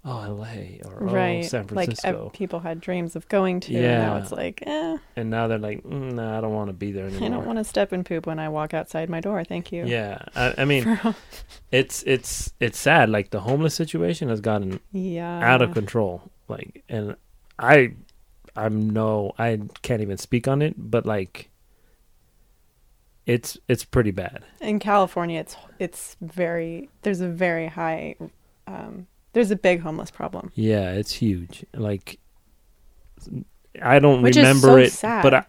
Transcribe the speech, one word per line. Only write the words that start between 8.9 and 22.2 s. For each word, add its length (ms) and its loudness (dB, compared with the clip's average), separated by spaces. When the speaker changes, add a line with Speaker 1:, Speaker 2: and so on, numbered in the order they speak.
Speaker 2:
my 100 -4
door. 240 -4
Thank 280 -10
you." 140 -8
Speaker 1:
Yeah. 320 -4
I, 220 0
I 80 0
mean, 180 2
Speaker 2:
<laughs> 120 2
For 180 -2
Speaker 1:
it's, 320 0
it's, 560 -2
it's 180 -2
sad. 300 6
Like, 220 0
the 100 -4
homeless 340 0
situation 540 -2
has 140 -2
gotten 380 -2
Speaker 2:
Yeah. 480 -6
Speaker 1:
out 220 4
of 100 0
control. 580 -4
Like, 400 -14
and 280 -6
I, 360 6
I'm 340 0
no, 480 -2
I 220 0
can't 200 -2
even 140 -6
speak 320 -2
on 120 2
it, 160 0
but, 300 -2
like, 440 -6